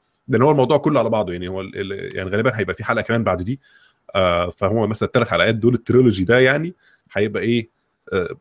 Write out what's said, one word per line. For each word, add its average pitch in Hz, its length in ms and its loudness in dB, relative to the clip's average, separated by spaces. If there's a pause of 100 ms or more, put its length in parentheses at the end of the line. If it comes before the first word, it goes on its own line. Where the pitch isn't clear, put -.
(260)
لأن 127 140 2
هو 147 100 6
الموضوع 143 260 4
كله 147 220 2
على 113 100 0
بعضه 107 240 -2
يعني. 87 140 -8
هو 95 140 -8
ال-، 95 140 -12
ال-، 95 400 -8
يعني 95 140 -6
غالبًا 110 300 0
هيبقى 92 140 -4
في 107 100 -10
حلقة 110 180 -2
كمان 117 220 -2
بعد 92 180 0
دي. 120 180 -6 (560)
آه، 87 340 0
فهو 104 380 -2
مثلًا 104 200 -4
التلات 117 200 0
حلقات 95 280 2
دول، 117 180 2
التريلوجي 120 500 2
ده 117 160 4
يعني، 147 340 0 (400)
هيبقى 101 300 -4
إيه، 117 260 -2 (440)
آه، 90 160 -2 (120)